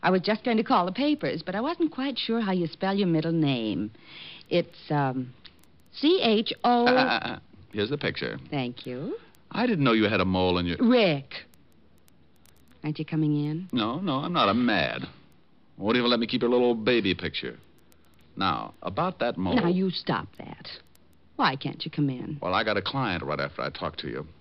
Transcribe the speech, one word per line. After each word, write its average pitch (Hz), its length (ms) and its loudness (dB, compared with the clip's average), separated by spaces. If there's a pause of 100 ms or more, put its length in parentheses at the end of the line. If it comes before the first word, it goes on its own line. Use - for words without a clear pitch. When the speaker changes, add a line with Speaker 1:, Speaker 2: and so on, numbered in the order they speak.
Speaker 1:
I 170 80 2
was 185 120 4
just 208 240 -2
going 233 120 2
to 220 60 2
call 247 220 4
the - 80 -4
papers, 262 520 0
but 185 100 -6
I 208 60 -2
wasn't 320 300 -2
quite 262 260 -4
sure 226 220 -2
how 196 140 0
you 180 140 0
spell 190 260 -4
your 196 140 2
middle 165 260 2
name. 110 580 0 (580)
It's, - 280 0 (120)
um, 131 440 -2 (600)
C 339 300 2
H 220 300 2 (100)
O. 240 240 4
Speaker 2:
Uh, 247 40 4
uh, 254 280 2 (140)
uh, - 60 -10 (340)
here's 104 160 -2
the 147 80 -4
picture. 65 400 -4 (120)
Speaker 1:
Thank 127 360 -6
you. 147 320 -8 (340)
Speaker 2:
I 226 160 0
didn't 185 160 2
know 123 80 6
you 110 140 6
had 101 160 2
a 90 40 4
mole 92 320 2
in 87 80 0
your 87 140 -2
Speaker 1:
Rick. 214 540 4 (1500)
Aren't 151 140 -4
you 156 80 -4
coming 151 400 0
in? 160 280 -4
Speaker 2:
No, 120 260 0
no, 156 200 -2
I'm 170 120 -4
not. 143 160 4
I'm 117 180 4
mad. 85 360 0 (760)
Won't 113 200 2
even 120 120 2
let 120 100 4
me 117 80 0
keep 120 160 -2
your 120 80 4
little 123 160 4
old 113 180 0
baby 110 280 4
picture. 71 440 -6 (800)
Now, 65 360 -2 (100)
about 160 360 -4
that 120 180 -2
mole. 92 180 0
Speaker 1:
Now, 220 120 2
you 185 220 2
stop - 380 -4 (100)
that. - 320 -14 (680)
Why 175 200 0
can't - 280 -8
you 170 80 -8
come 147 180 0
in? 131 320 -8
Speaker 2:
Well, 92 120 -2
I 107 100 2
got 107 140 0
a 98 40 -2
client 104 420 -2
right 71 160 -4
after 71 220 -6
I 69 80 -4
talk 80 280 -8
to - 100 -8
you. 67 180 -8 (160)